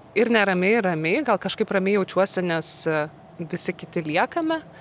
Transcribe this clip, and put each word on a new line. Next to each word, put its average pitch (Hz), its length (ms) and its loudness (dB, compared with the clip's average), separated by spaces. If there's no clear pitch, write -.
ir 226 180 2
neramiai, 196 460 4
ir 214 80 0
ramiai. 175 400 0
Gal 208 160 2
kažkaip - 320 -4
ramiai 196 240 2
jaučiuosi, 190 480 0
nes, 165 240 -2
e, 156 180 0
visi 170 360 -4
kiti - 300 -6
liekame 262 560 -2